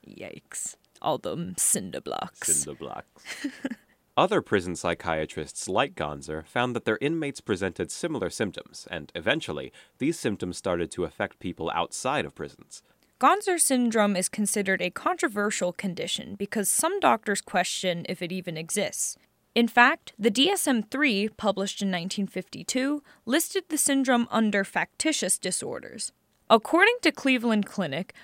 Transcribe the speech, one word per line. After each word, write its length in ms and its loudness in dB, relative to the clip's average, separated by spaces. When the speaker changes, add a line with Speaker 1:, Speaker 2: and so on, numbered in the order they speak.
Speaker 1:
Yikes. 680 -12
All 160 0
them 400 -6
cinder 420 0
blocks. 560 -4
Speaker 2:
Cinder 220 -4
blocks. 720 -12
<laughs> 640 -10
Other 240 4
prison 360 0
psychiatrists 880 -4
like 260 0
Gonzer 540 -6
found 260 -2
that 120 -4
their 160 2
inmates 400 -4
presented 500 -2
similar 380 -4
symptoms, 600 -6
and 240 -8
eventually, 600 -2
these 200 -2
symptoms 400 -2
started 340 0
to 120 -4
affect 360 -4
people 320 -6
outside 520 -2
of 100 -8
prisons. 480 -14
Speaker 1:
Gonzer 400 4
syndrome 560 4
is 140 -2
considered 520 0
a 80 0
controversial 840 -2
condition 600 -6
because 340 -2
some 320 0
doctors 400 2
question 680 -2
if 140 -6
it 100 -4
even 240 -6
exists. 640 -4
In 140 6
fact, 500 6
the 120 4
D 200 4
S 160 0
M 180 2
three, 440 2
published 540 -2
in 100 0
nineteen 360 -2
fifty-two, 760 -4
listed 420 0
the 100 -4
syndrome 540 4
under 320 2
factitious 720 -2
disorders. 760 -6
According 540 6
to 100 4
Cleveland 540 2
Clinic, 480 -4